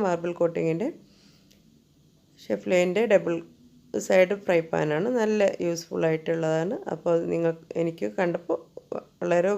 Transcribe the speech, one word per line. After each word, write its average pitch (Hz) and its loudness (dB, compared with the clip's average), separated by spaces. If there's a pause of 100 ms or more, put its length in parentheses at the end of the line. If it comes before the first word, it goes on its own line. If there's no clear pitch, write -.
മാർബിൾ 175 -2
കോട്ടിങ്ങിൻ്റെ. 165 0 (1600)
ഷെഫ്ലേൻ്റെ 196 0 (100)
ഡബിൾ 170 2 (720)
സൈഡ് 185 6 (120)
ഫ്രൈ 175 4 (120)
പാനാണ്. 160 0 (120)
നല്ല 214 2 (240)
യൂസ്ഫുൾ 170 -4
ആയിട്ടുള്ളതാണ്. 160 0 (180)
അപ്പോൾ 170 -2 (220)
നിങ്ങൾ, 165 0 (300)
എനിക്ക് 170 -4 (120)
കണ്ടപ്പോൾ 170 -2 (640)
വളരെ 175 2